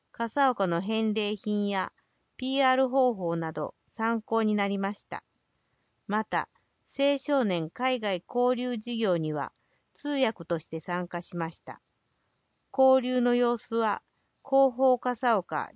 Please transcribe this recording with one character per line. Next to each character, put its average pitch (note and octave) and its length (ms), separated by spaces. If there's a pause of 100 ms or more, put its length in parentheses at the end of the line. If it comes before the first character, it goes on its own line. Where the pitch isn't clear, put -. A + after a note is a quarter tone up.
(120)
笠 C4 380
岡 G3+ 160
の E3+ 140
返 A3 340
礼 G#3 220
品 G#3 320
や G3 240 (440)
ピ C4+ 240
ー C4+ 80
ア C4 40
ー B3+ 40
ル C4 120
方 B3+ 260
法 E3+ 220
な E3 160
ど D#3 220 (160)
参 A3+ 320
考 A3+ 200
に G#3+ 120
な G3+ 140
り G3 100
ま G3 160
し - 100
た。 - 200 (840)
ま G#3+ 180
た、 - 240 (480)
青 C#4 220
少 C#4 260
年 F3 260
海 B3+ 280
外 G3 300
交 B3 260
流 B3 220
事 A#3 220
業 G3+ 180
に D#3 160
は C#3+ 200 (420)
通 - 160
訳 B3+ 340
と E3+ 140
し - 100
て D#3+ 120
参 F3+ 280
加 F3 140
し - 140
ま E3 140
し - 100
た。 - 200 (960)
交 C4 260
流 B3+ 180
の A#3+ 140
様 A#3+ 240
子 - 160
は、 A3+ 280 (440)
広 C4+ 300
報 B3+ 220
笠 B3 400
岡 D3+ 380